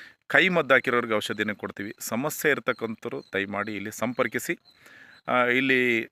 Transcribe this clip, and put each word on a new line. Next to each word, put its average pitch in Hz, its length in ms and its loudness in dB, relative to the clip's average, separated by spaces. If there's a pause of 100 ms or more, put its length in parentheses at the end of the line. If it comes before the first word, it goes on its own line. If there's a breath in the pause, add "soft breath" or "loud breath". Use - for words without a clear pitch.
(260 loud breath)
ಕೈ 160 220 4
ಮದ್ದು 151 260 4
ಹಾಕಿರೋರಿಗೆ 120 400 2
ಔಷಧಿಯನ್ನು 107 420 -2
ಕೊಡ್ತೀವಿ. 101 420 -10
ಸಮಸ್ಯೆ 147 520 -2
ಇರ್ತಕ್ಕಂಥವ್ರು 117 720 -4 (120)
ದಯಮಾಡಿ 101 420 -4
ಇಲ್ಲಿ 104 160 -8
ಸಂಪರ್ಕಿಸಿ. 120 680 -4 (680 loud breath)
ಆ, 123 160 2
ಇಲ್ಲಿ 123 680 2